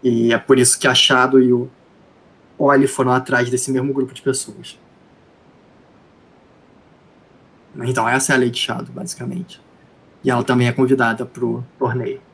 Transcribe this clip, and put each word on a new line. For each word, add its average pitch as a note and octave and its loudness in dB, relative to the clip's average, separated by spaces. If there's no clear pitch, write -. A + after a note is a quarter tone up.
E A#2 2
é - 0
por C3 4
isso B2 2
que C3+ 2
a B2+ 2
Shadow C3 4
e B2 4
o B2 -2
Oli C3+ 4
foram B2+ -2
atrás B2 0
desse B2+ -4
mesmo C3+ -2
grupo C3 -4
de - -20
pessoas. A#2+ -8
Então, A#2 0
essa C3 0
é C3+ 4
a - 4
Lady A#2+ 0
Shadow, - -6
basicamente. F3+ -12
E C3 0
ela B2 0
também B2 2
é A#2+ -2
convidada B2 0
pro A#2+ -6
torneio. A#2+ -4